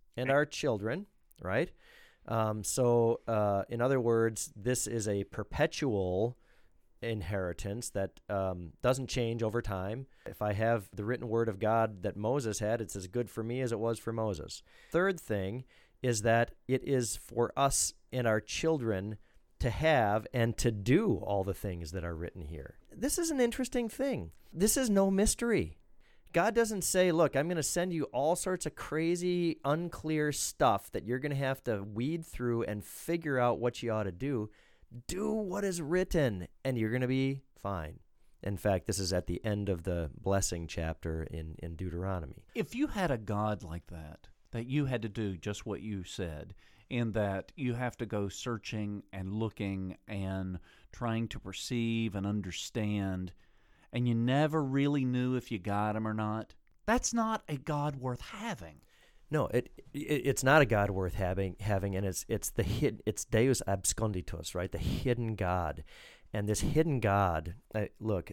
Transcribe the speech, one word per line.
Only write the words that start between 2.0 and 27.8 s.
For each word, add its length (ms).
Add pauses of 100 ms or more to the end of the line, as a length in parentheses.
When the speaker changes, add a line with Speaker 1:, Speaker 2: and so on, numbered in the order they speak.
Speaker 1:
Um, 360
so, 640
uh, 420
in 120
other 200
words, 540
this 320
is 200
a 160
perpetual 1120 (640)
inheritance 880
that, 360
um, 440 (100)
doesn't 260
change 360
over 180
time. 460 (180)
If 160
I 120
have 380
the 140
written 240
word 180
of 120
God 420
that 160
Moses 400
had, 240
it's 140
as 120
good 220
for 140
me 180
as 100
it 80
was 200
for 120
Moses. 520 (280)
Third 280
thing 440 (380)
is 220
that 280 (160)
it 160
is 320
for 400
us 380 (180)
and 140
our 160
children 760 (420)
to 100
have 640
and 240
to 140
do 520
all 200
the 100
things 380
that 120
are 120
written 300
here. 340 (120)
This 280
is 100
an 100
interesting 500
thing. 420 (200)
This 240
is 140
no 220
mystery. 680 (560)
God 220
doesn't 280
say, 280
"Look, 240
I'm 120
gonna 160
send 300